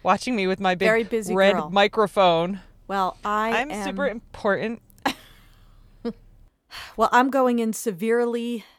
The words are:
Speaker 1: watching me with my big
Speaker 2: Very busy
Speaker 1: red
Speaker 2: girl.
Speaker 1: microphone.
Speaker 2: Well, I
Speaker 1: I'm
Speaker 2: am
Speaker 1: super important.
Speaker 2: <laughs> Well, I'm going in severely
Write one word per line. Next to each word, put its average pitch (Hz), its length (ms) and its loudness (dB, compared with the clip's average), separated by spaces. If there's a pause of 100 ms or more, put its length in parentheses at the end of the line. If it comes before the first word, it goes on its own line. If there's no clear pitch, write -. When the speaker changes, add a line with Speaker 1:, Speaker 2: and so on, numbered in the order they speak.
Speaker 1:
watching 214 320 0
me 196 100 0
with 185 140 -2
my 185 160 0
big 190 140 2
Speaker 2:
Very 226 160 2
busy 208 280 -4
Speaker 1:
red 196 200 4
Speaker 2:
girl. 165 160 -4
Speaker 1:
microphone. 190 880 2 (300)
Speaker 2:
Well, 190 340 -2
I 214 380 -2
Speaker 1:
I'm 294 100 -8
Speaker 2:
am 202 140 -8
Speaker 1:
super 190 200 -4
important. 214 760 -4 (240)
Speaker 2:
<laughs> - 80 -2 (1800)
Well, 220 160 2
I'm 254 160 6
going 247 300 2
in 226 120 -2
severely 233 960 -2 (140)